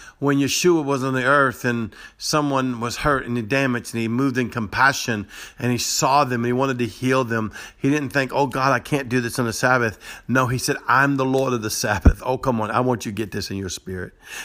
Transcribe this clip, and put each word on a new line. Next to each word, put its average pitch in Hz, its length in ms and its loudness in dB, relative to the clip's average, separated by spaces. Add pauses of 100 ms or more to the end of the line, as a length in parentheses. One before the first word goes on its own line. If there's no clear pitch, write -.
(180)
when 139 200 2
Yeshua 151 480 2
was 139 180 0
on 131 120 -2
the 127 80 0
earth 135 420 4
and 117 300 -2 (240)
someone 135 600 0
was 117 180 -6
hurt 135 280 0
and 120 100 -4
he 120 60 -2
damaged 123 540 0
and 113 80 -2
he 117 40 0
moved 123 300 0
in 123 140 -2
compassion 113 760 0 (300)
and 120 140 0
he 123 80 0
saw 143 440 2
them 123 180 0
and 117 40 0
he 120 80 0
wanted 131 240 0
to 120 80 -2
heal 127 380 0
them. 113 280 -2 (240)
He 139 140 0
didn't 143 200 0
think, 135 220 -2
"Oh 139 140 2
God, 135 260 0
I 123 60 4
can't 139 320 -4
do 127 100 0
this 117 200 -2
on 123 60 2
the 110 80 0
Sabbath." 123 440 2 (300)
No, 127 180 2
he 120 140 -2
said, - 180 -2 (100)
"I'm 135 300 4
the 135 80 0
Lord 131 280 2
of 113 100 -2
the 107 80 -4
Sabbath." - 520 2
Oh, 127 140 0
come 120 240 0
on. 104 80 -2
I 113 120 2
want 123 220 0
you 110 80 -6
to 101 40 -8
get 104 160 -6
this 101 180 -6
in 98 80 -6
your 98 120 -6
spirit. 92 440 -10 (320)